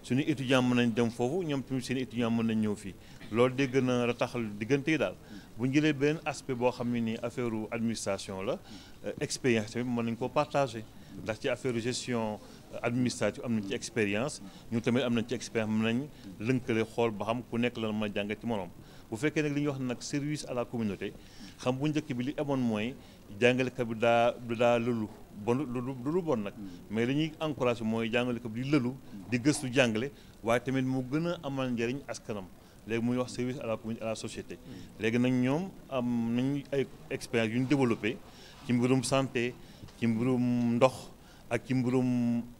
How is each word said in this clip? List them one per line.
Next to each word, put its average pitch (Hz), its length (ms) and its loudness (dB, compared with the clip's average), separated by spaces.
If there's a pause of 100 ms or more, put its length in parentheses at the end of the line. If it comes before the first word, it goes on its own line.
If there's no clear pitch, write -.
Suñu 127 240 2
étudiant 131 340 4
mën 123 140 4
nañ 120 180 4
dem 117 160 2
foofu, 131 360 -2
ñoom 139 180 -2
tamit 131 180 -4
seen 123 160 -4
étudiant 120 320 -2
mën 117 160 2
nañ 110 160 2
ñëw 107 140 2
fii. 95 180 -12 (380)
Loolu 123 240 4
day 139 120 2
gën 127 220 2
a 123 160 2
rataxal 120 400 0 (140)
diggante 131 320 2
yi 156 60 2
daal. 98 180 0 (420)
Bu 113 100 -2
ñu 131 60 0
jëlee 151 200 4
beneen 147 320 2
aspect 135 300 -4
boo 123 160 4
xam 120 200 -2
ne 120 80 0
ni 113 220 0
affaire 120 280 -2 (220)
administration 104 720 -2
la, 127 160 -2 (480)
euh, 104 60 -4 (100)
expérience 113 500 2
tamit 120 180 -4
mën 117 140 0
nañ 117 140 -2
ko 127 120 -2
partager. 139 540 0 (400)
Ndax 110 180 -4
ci 139 80 -2
affaire 123 300 -2
gestion 113 600 -2 (420)
administrative 120 640 0
am 120 140 0
nañ 98 80 -6
ci 98 60 -4
expérience, 113 680 -2 (300)
ñu 113 100 0
tamit 123 220 2
am 120 100 2
nañ 113 140 2
ci - 80 -2
expérience, 110 360 -2
mën 110 120 2
nañ 117 240 2 (320)
lënkale 113 460 2
xool 117 260 0
ba 104 140 -4
xam 117 240 -2
ku 120 80 -4
nekk 120 200 0
lan 110 160 -2
mën 107 160 0
a 98 60 -8
jàngat 104 240 -2
ci - 80 -10
moroom. 101 220 -2 (420)
Bu 113 60 -6
fekkee 151 260 0
nag 147 100 0
li 143 80 0
ñuy 147 60 0
wax 135 120 -2
nag 127 220 -4
service 147 460 -4
à 143 60 -6
la 120 120 0
communauté, 104 480 -2 (460)
xam 127 180 0
bu 143 120 0
njëkk 151 260 -2
bi 123 80 -2
li 139 140 -4
amoon 143 220 0
mooy 117 360 0 (440)
jàngalekat 123 480 4
bi 117 80 -4
daa, 117 360 6
du 120 240 -4
daa 120 240 6
lëlu, 117 280 0 (380)
bon, 117 100 4
lu, 127 260 -2
lu, 127 120 -4 (180)
lu 180 100 0
bon 151 160 0
nag. 101 160 -4 (360)
Mais 110 160 2
li 127 100 2
ñuy 156 240 2
encouragé 123 440 0
mooy 113 280 0
jàngalekat 120 400 0
bi 117 120 -6
di 135 80 -4
lëlu, 131 220 4 (360)
di 120 100 0
gëstu 131 320 2
jàngale, 120 400 4 (320)
waaye 113 200 4
tamit 131 200 0
mu 131 280 0
gën 160 160 0
a 175 160 -2
amal 135 280 -2
njëriñ 120 360 0
askanam. 107 380 -8 (420)
Léegi 113 180 0
muy 123 120 2
wax 123 140 -2
service 127 300 -4
à - 60 -8
la 110 100 0
communauté, 110 260 -6
à 113 60 -4
la 110 60 -2
société. 101 420 -10 (420)
Léegi 113 200 4
nag 127 120 4
ñoom 135 380 2 (200)
am 120 460 0
nañ 135 360 0
ay 135 140 2 (260)
expérience 113 420 0
yu 120 60 2
ñu 131 80 2
développé 123 500 2 (480)
ci 120 80 2
mbirum 123 300 4
santé, 127 500 2 (460)
ci 117 80 2
mbirum 120 680 4
ndox 127 360 2 (380)
ak 120 160 -2
ci 131 80 -2
mbirum 123 680 2 (180)